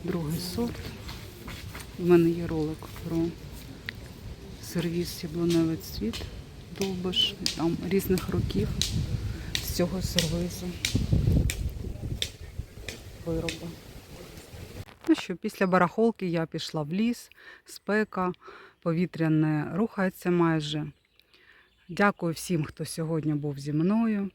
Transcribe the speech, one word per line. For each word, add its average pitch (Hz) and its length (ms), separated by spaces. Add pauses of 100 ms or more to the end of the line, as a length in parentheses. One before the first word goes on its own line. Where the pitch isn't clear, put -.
Другий 170 360
сорт. - 360 (1200)
У 180 40
мене 170 260
є 170 180
ролик 160 300 (300)
про 165 100 (1500)
сервіз 170 600
яблуневий 165 540
цвіт - 440 (580)
Довбиш. 190 560 (200)
Там 165 300
різних 185 440
років 202 380 (840)
з - 220
цього 180 260
сервізу 175 680 (2500)
вироби. 165 420 (1400)
Ну 311 60
що, - 200
після 202 320
барахолки 185 600
я 165 180
пішла 160 380
в 147 100
ліс, 226 380 (340)
спека, 196 680 (500)
повітря 165 480
не 156 460
рухається 190 560
майже. 156 600 (1000)
Дякую 180 440
всім, 156 300
хто - 220
сьогодні 156 480
був 147 260
зі 143 140
мною. 202 600